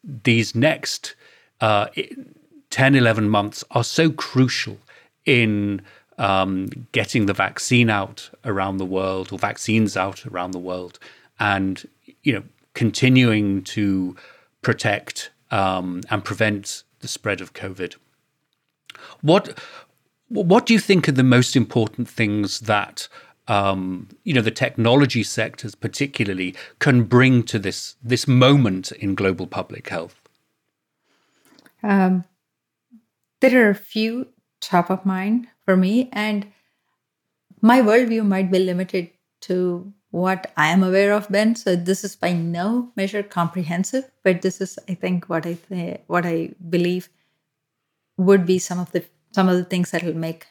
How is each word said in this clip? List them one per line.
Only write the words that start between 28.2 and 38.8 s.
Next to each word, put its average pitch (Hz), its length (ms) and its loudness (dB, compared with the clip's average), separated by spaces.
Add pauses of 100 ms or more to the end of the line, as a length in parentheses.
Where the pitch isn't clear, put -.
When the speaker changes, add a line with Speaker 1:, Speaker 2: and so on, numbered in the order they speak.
Speaker 1:
moment 123 640 4
in 98 220 -4
global 92 320 -2
public - 420 -12
health? 85 260 -10 (1700)
Speaker 2:
Um, 190 420 2 (1160)
there 247 260 6
are 208 40 4
a 196 40 2
few 226 540 -6 (320)
top 175 300 0
of 190 140 -4
mind 196 440 -2 (160)
for 185 120 2
me, 214 360 2
and 208 340 -4 (1120)
my 240 200 6
worldview 226 440 4
might 190 260 0
be 185 80 2
limited 185 520 -2 (320)